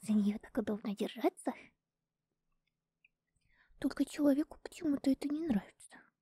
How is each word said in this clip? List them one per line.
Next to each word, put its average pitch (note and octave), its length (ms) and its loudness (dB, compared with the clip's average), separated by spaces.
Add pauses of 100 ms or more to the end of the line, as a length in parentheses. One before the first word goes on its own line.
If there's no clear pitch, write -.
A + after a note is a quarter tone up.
За - 100 -2
нее G#3 260 4
так - 200 -12
удобно G#3+ 360 -4
держаться. A#3+ 580 -2 (2250)
Только - 260 -2
человеку C#4+ 580 2
почему-то C#4+ 480 -2
это C4+ 180 0
не D4 120 -2
нравится. - 600 -4 (220)